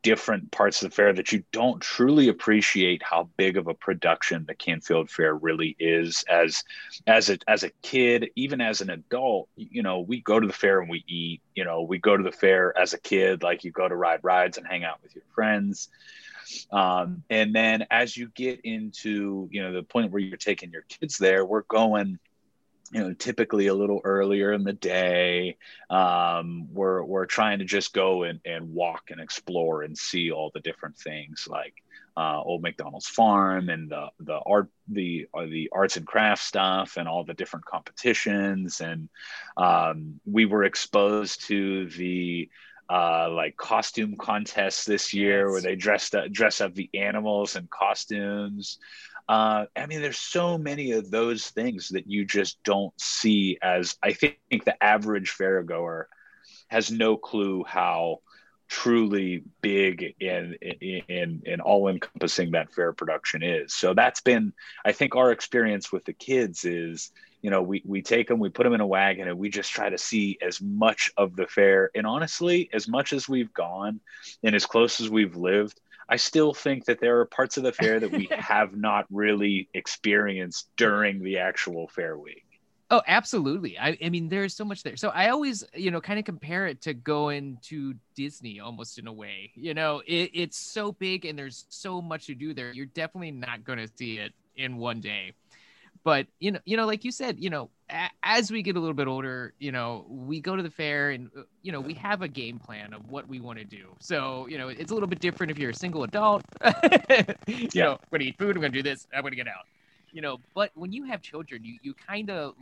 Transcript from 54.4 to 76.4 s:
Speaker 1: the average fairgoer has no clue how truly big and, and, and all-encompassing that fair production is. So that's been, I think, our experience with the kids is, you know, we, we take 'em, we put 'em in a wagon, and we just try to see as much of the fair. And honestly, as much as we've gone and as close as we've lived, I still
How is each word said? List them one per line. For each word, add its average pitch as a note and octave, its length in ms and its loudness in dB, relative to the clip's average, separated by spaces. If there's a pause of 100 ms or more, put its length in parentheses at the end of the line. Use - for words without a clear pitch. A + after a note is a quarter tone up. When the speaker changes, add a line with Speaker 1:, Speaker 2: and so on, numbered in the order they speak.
Speaker 1:
the - 340 0
average G#2 460 4
fairgoer E2+ 760 -2 (640)
has A2 220 0
no A2 240 4
clue G2 480 -2
how E2+ 580 0 (480)
truly G2+ 720 2 (180)
big F#2+ 580 2
and, F2 380 -4 (500)
and, E2+ 380 -4
and F2 160 -4
all-encompassing F#2+ 920 2
that D#2+ 200 -2
fair E2+ 180 2
production D#2+ 520 -4
is. E2 280 -2
So F#2 220 2
that's A#2+ 280 4
been, A2+ 300 4 (320)
I G#2+ 100 4
think, C3+ 220 0
our B2+ 160 8
experience A2 600 0
with F#2 140 -4
the - 80 -8
kids A#2+ 520 -2
is, E2+ 460 -4 (320)
you G2+ 80 -2
know, F#2+ 100 4
we, F#2+ 240 -2
we G2 160 -2
take A#2 300 2
'em, A#2 80 4
we G#2 100 0
put B2 160 2
'em A#2+ 80 6
in A2+ 80 2
a G#2 60 2
wagon, F#2+ 400 2
and F2 100 -4
we G2+ 120 -4
just G2+ 220 -4
try G#2 200 -2
to F#2 80 -2
see G2+ 420 0
as F2+ 180 -4
much G#2 580 2
of F#2+ 180 2
the F#2 100 0
fair. G2 480 6
And A2 140 -2
honestly, E3+ 640 0
as G#3+ 140 -2
much - 260 0
as C#3 160 -4
we've B2 240 0
gone G2 460 -4 (420)
and G#2+ 140 4
as G2 100 2
close A#2 340 4
as A2+ 80 -2
we've G#2+ 280 2
lived, G2 440 2 (320)
I B2 40 4
still D3+ 400 2